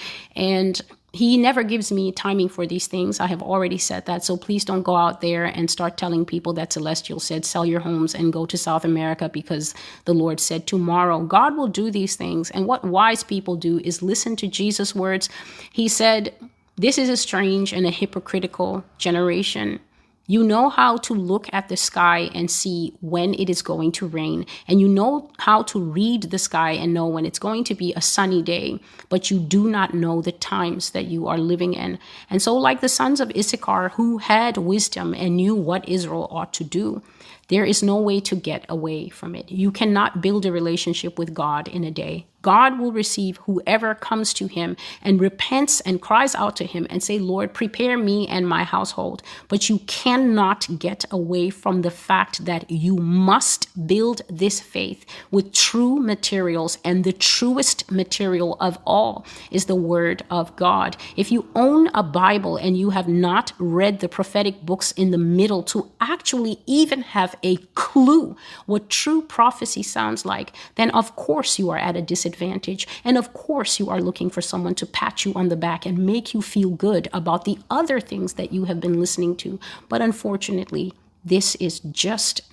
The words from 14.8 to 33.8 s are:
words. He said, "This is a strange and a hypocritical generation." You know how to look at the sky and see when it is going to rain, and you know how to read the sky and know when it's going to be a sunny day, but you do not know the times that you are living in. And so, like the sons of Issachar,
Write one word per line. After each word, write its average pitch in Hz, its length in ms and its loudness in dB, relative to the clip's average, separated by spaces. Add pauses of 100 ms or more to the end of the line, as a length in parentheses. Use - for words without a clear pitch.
words. 190 340 -2 (440)
He 226 160 0
said, 220 460 2 (420)
"This 262 240 2
is 262 100 2
a 247 80 0
strange 196 560 0
and 180 140 2
a 170 40 0
hypocritical 185 920 -4 (160)
generation." 175 800 0 (500)
You 220 140 4
know 220 240 4
how 247 300 4
to 240 160 -4
look 196 400 0
at 196 160 -4
the 185 80 -6
sky 175 580 2
and 170 160 -2
see 175 480 -4
when 175 360 0
it 190 140 -2
is 175 120 0
going 160 320 -2
to 180 140 -6
rain, 160 380 -4 (220)
and 196 140 6
you 196 80 6
know 262 480 2
how 214 260 4
to 214 160 -4
read 202 440 0
the 175 140 -4
sky 165 340 0
and 170 220 0
know 170 140 0
when 160 180 -2
it's 165 140 -6
going 220 240 -2
to 226 100 -4
be 180 200 -4
a 165 80 -6
sunny 185 400 2
day, 170 400 -4 (260)
but 190 240 0
you 196 80 4
do 190 300 2
not 202 240 0
know 165 280 0
the 170 120 -2
times 180 560 -4
that 180 160 -4
you 165 240 -4
are 165 80 -2
living 175 380 0
in. 180 220 -6 (320)
And 196 120 2
so, 233 160 2
like 262 240 2
the 254 80 2
sons 269 320 2
of 226 160 -4
Issachar, 196 580 0